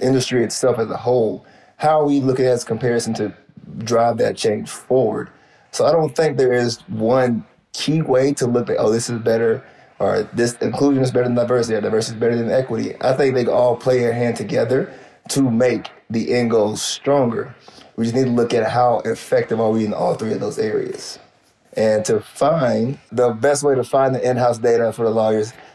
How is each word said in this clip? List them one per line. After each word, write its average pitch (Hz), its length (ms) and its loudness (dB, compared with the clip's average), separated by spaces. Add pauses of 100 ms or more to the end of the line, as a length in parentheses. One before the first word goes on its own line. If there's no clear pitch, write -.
industry 127 420 2
itself 120 340 0
as 110 120 -2
a 101 60 -6
whole. 113 500 0 (320)
How 156 220 2
are 147 60 2
we 143 140 2
looking 131 260 2
at 123 80 4
its 117 100 -2
comparison 117 500 -2
to 107 180 -4 (460)
drive 117 400 0
that 107 180 0
change 107 320 -2
forward? 113 640 -2 (420)
So - 140 0
I 147 60 0
don't 160 220 0
think 156 220 0
there 131 160 4
is 120 260 0 (100)
one 117 560 0 (280)
key 156 300 -2
way 131 320 2
to 131 120 -2
look 120 220 0
at, 110 100 -2
"Oh, 110 140 2
this 117 160 -2
is 120 120 -4
better," 113 440 0 (360)
or 98 240 0 (100)
"This 120 240 0
inclusion 135 440 0
is 127 80 0
better 123 160 0
than 120 100 0
diversity," 117 400 0
or 104 40 -2
"Diversity 107 360 -2
is 107 40 -8
better 117 160 2
than 113 140 -2
equity." 113 500 -2
I 127 140 2
think 135 200 2
they 123 120 0
all 120 300 2
play 127 280 2
a 117 80 2
hand 117 240 -2
together 120 560 -2 (380)
to 135 200 2
make 117 400 0 (200)
the 113 240 -2
end 120 160 2
goal 107 260 2
stronger. 127 800 -2 (420)
We 113 80 -2
just 117 120 0
need 131 80 4
to 127 60 0
look 120 220 2
at 110 160 2
how 120 360 2
effective 113 560 -2
are 110 100 2
we 110 160 2
in 104 80 -2
all - 200 0
three 110 180 -4
of - 80 -4
those 98 180 -6
areas. - 600 -4 (580)
And 107 300 2
to 110 140 0
find, 131 800 0 (140)
the 120 180 2
best 139 320 0
way 143 140 2
to 123 80 0
find 135 300 2
the 123 140 -2
in-house 120 300 0
data 117 340 2
for 117 120 -4
the 113 60 2
lawyers, 110 420 0 (220)